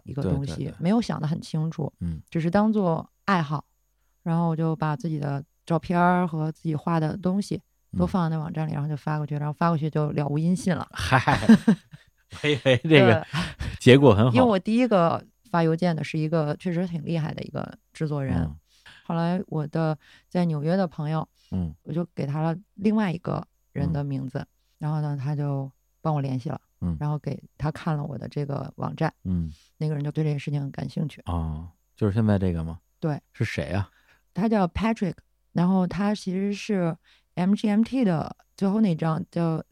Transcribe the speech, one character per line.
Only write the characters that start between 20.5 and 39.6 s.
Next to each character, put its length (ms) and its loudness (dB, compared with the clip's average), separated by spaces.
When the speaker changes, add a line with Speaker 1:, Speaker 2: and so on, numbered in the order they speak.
Speaker 1:
约 120 0
的 100 0
朋 240 -6
友， 160 -2
Speaker 2:
嗯。 220 -2
Speaker 1:
我 100 -8
就 100 -2
给 120 -4
他 160 -4
了 120 0
另 200 0
外 160 0
一 100 -4
个 220 -4
人 220 -2
的 100 -2
名 240 -6
字， 120 -8
Speaker 2:
嗯。 80 -12
Speaker 1:
然 120 -4
后 80 -2
呢， 180 -4
他 160 -4
就 380 -4
帮 120 -2
我 60 0
联 180 -4
系 120 -8
了， 100 -8
Speaker 2:
嗯。 180 -2
Speaker 1:
然 100 -4
后 100 -2
给 220 -8
他 140 -4
看 260 -4
了 60 -4
我 140 -8
的 100 -10
这 180 -6
个 300 -8
网 200 -6
站。 160 -2
Speaker 2:
嗯。 280 -2
Speaker 1:
那 100 -4
个 80 -2
人 80 -4
就 80 -4
对 120 -2
这 100 0
个 60 -4
事 120 -8
情 200 -4
感 180 -8
兴 180 -4
趣。 180 -14
Speaker 2:
哦， 440 -4
就 100 0
是 80 2
现 120 2
在 120 4
这 140 0
个 120 -2
吗？ 160 -10
Speaker 1:
对。 200 -4
Speaker 2:
是 120 -2
谁 260 -6
啊？ 180 -2
Speaker 1:
他 140 -2
叫 200 2
Patrick， 480 -2
然 140 2
后 200 4
他 260 -2
其 180 -6
实 220 -2
是 420 -2
M 200 2
G 140 0
M 140 4
T 200 0
的 320 0
最 120 0
后 140 2
那 140 4
张 360 -2
叫 400 -2